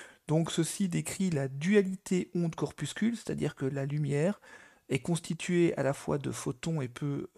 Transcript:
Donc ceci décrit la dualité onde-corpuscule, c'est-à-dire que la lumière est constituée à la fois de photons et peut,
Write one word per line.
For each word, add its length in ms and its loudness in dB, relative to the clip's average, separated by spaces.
Donc 220 2
ceci 380 0
décrit 420 0
la 160 0
dualité 880 2
onde-corpuscule, 840 -2
c'est-à-dire 380 -4
que 100 -4
la 220 -2
lumière 540 0
est 100 0
constituée 800 2
à 60 0
la 80 2
fois 260 -2
de 140 -4
photons 480 -4
et 80 -4
peut, 500 -4